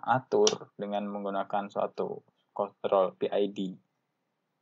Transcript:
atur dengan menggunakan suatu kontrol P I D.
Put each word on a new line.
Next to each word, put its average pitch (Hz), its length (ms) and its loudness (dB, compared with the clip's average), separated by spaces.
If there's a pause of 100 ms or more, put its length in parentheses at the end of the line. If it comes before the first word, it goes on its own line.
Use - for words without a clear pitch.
atur 110 760 2
dengan 101 320 -4
menggunakan 101 640 -4
suatu - 480 -2 (320)
kontrol 98 640 0
P - 160 -2
I 101 160 2
D. 98 240 -6 (880)